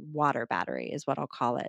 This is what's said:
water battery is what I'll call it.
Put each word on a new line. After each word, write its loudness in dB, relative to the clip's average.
water 2
battery -2
is -4
what 2
I'll -2
call 0
it. -4